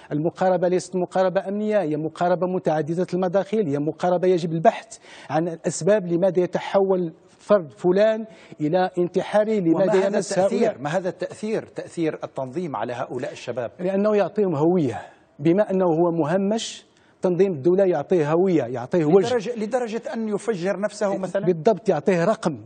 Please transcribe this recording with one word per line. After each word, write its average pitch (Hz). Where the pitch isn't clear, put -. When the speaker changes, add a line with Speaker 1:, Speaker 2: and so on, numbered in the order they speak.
Speaker 1:
المقاربة 175
ليست 180
مقاربة 185
أمنية، 208
هي 151
مقاربة 175
متعددة 170
المداخل، 185
هي 143
مقاربة 175
يجب 175
البحث 165
عن 160
الأسباب، 175
لماذا 170
يتحول 180
فرد 180
فلان 208
إلى 180
انتحاري، 202
لماذا 185
Speaker 2:
وما -
هذا 202
Speaker 1:
يمس -
Speaker 2:
التأثير؟ 196
Speaker 1:
هؤلاء؟ -
Speaker 2:
ما 143
هذا 180
التأثير، 180
تأثير -
التنظيم 135
على 117
هؤلاء 123
الشباب؟ 120
Speaker 1:
لأنه 196
يعطيهم 190
هوية، 151
بما 175
أنه 190
هو 170
مهمش، 190
تنظيم 185
الدولة 175
يعطيه 160
هوية، 170
يعطيه 127
وجه. 190
Speaker 2:
لدرجة، 240
لدرجة 226
أن 226
يفجر 196
نفسه 202
مثلا؟ 190
Speaker 1:
بالضبط، 170
يعطيه 170
رقم. 185